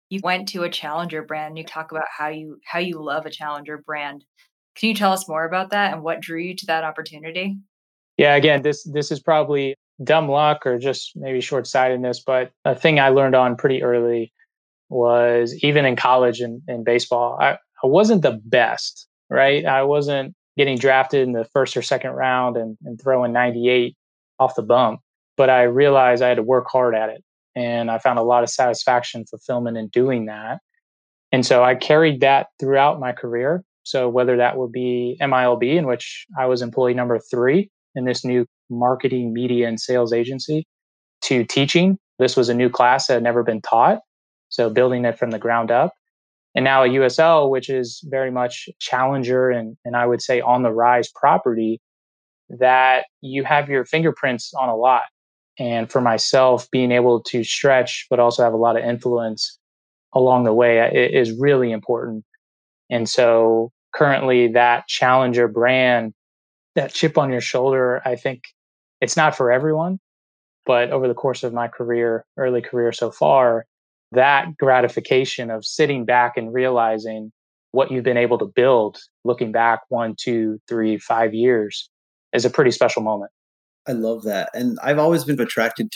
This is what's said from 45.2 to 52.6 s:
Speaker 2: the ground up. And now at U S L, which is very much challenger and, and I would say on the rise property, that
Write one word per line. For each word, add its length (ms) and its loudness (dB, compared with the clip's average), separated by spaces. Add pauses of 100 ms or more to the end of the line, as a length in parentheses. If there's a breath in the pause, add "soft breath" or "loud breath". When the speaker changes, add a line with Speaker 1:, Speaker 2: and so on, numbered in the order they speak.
Speaker 2:
the 80 -6
ground 320 -2
up. 220 2 (640)
And 100 0
now 200 4
at 80 2
U 120 2
S 140 0
L, 320 4
which 180 -4
is 420 -6
very 200 -4
much 380 -6 (100)
challenger 720 0
and, 340 -4
and 100 -6
I 120 0
would 160 0
say 180 0
on 220 2
the 100 0
rise 420 2
property, 680 0 (680)
that 560 2 (160)